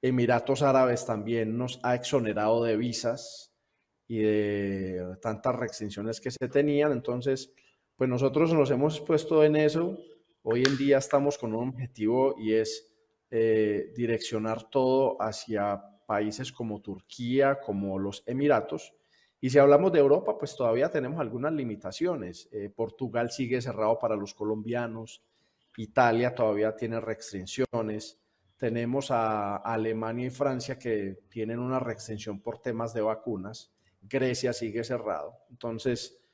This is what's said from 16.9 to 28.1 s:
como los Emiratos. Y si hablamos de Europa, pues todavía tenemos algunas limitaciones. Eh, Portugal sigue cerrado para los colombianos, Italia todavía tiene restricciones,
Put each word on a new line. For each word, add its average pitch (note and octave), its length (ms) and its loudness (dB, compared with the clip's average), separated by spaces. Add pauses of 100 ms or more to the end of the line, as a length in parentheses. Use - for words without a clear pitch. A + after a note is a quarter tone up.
como G2 380 -4
los G2 280 -6
Emiratos. C3+ 680 0 (460)
Y C3 100 0
si C#3 80 6
hablamos D3 340 8
de E3+ 60 4
Europa, C#3+ 400 4
pues - 180 -8
todavía B2 340 2
tenemos D3 300 -4
algunas B2 320 -4
limitaciones. A2+ 1000 -6
Eh, G2+ 220 -6
Portugal A#2 560 -4
sigue B2 300 -2
cerrado A2+ 380 0
para A2 180 0
los G2+ 180 -8
colombianos, A2+ 880 -6 (540)
Italia A#2+ 580 4
todavía G#2+ 400 2
tiene A2+ 260 -4
restricciones, G#2+ 1160 -6 (380)